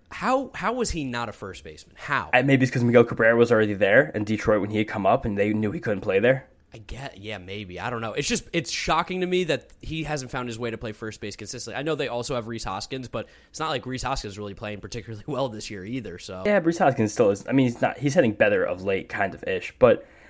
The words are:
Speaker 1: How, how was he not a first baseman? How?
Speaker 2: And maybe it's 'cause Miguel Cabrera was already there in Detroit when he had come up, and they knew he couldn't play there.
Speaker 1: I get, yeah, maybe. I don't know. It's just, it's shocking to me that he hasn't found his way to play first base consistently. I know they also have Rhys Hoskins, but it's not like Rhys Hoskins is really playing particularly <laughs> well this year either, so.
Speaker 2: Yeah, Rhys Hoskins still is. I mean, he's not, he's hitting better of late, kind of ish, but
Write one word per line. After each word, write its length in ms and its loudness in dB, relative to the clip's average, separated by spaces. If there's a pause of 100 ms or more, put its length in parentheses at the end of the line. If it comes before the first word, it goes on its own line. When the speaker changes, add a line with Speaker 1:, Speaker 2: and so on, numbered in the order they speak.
Speaker 1:
How, 460 -2
how 160 -4
was 200 -2
he 120 -4
not 240 -4
a 60 -10
first 320 -12
baseman? 340 -18
How? 320 -2
Speaker 2:
And 160 4
maybe 160 6
it's 80 2
'cause 120 0
Miguel 200 8
Cabrera 320 4
was 160 6
already 220 4
there 420 6
in 80 -2
Detroit 380 2
when 80 -2
he 80 -2
had 100 2
come 180 -4
up, 200 4
and 120 -2
they 140 2
knew 200 0
he 100 -8
couldn't 180 -2
play 200 0
there. 280 4 (260)
Speaker 1:
I 40 -18
get, 400 -14
yeah, 220 -10
maybe. 400 -12
I 100 -4
don't 100 -4
know. 140 -6
It's 140 -4
just, 260 -2
it's 180 -2
shocking 480 -2
to 80 -2
me 160 0
that 260 -2 (120)
he 220 -6
hasn't 280 -6
found 160 -6
his 100 -8
way 140 -4
to 60 -8
play 160 -10
first 260 -12
base 160 -10
consistently. 420 -12
I 60 -6
know 120 0
they 120 -2
also 280 -4
have 120 -4
Rhys 160 -8
Hoskins, 460 -6
but 180 -6 (220)
it's 100 -16
not 100 -2
like 160 -4
Rhys 180 -6
Hoskins 300 -4
is 60 -12
really 140 -8
playing 260 -8
particularly 440 -12
<laughs> 40 -12
well 220 -2
this 200 -10
year 140 -10
either, 360 -8
so. 260 -12
Speaker 2:
Yeah, 180 4
Rhys 140 2
Hoskins 340 4
still 200 6
is. 180 -4
I 20 -2
mean, 140 6
he's 160 -2
not, 160 0
he's 160 0
hitting 180 4
better 320 4
of 200 -4
late, 260 -2
kind 260 -2
of 80 -16
ish, 340 -4
but 300 6 (220)